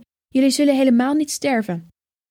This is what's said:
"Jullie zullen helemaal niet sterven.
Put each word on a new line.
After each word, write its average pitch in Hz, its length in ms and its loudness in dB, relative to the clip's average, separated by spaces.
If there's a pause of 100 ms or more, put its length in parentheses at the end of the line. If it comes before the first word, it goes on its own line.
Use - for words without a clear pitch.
(280)
"Jullie 269 220 0
zullen 285 260 2
helemaal 262 380 2
niet 302 180 -2
sterven. 208 560 -4 (440)